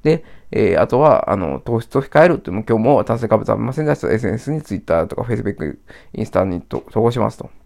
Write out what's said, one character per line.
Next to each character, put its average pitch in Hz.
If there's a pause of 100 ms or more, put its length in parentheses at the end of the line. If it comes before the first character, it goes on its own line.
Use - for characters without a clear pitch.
で、 156 (260)
え 95
ー、 76
あ 110
と 123
は、 147
あ 101
の、 73
糖 117
質 -
を 135
控 151
え 185
る 170
っ -
て -
い -
う -
の 107
も、 107
「今 113
日 110
も 131
炭 117
水 117
化 113
物 107
食 107
べ 113
ま 127
せ 151
ん 151
で 147
し -
た」、 -
エ 110
ス 123
エ 90
ヌ 107
エ -
ス 143
に 156
Twitter 82
と -
か -
Facebook、 107 (340)
イ -
ン 107
ス -
タ 95
に 90
と -
投 110
稿 117
し 123
ま 113
す -
と。 - (160)